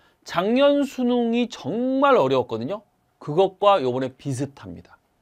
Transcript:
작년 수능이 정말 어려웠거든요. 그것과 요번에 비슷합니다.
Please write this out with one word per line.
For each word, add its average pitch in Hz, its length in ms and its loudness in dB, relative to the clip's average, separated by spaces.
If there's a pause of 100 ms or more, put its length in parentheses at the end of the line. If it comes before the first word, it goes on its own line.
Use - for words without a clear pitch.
(260)
작년 269 580 2
수능이 240 640 -2
정말 254 680 0
어려웠거든요. 131 640 0 (380)
그것과 190 640 2
요번에 127 360 -2
비슷합니다. 123 800 -10 (240)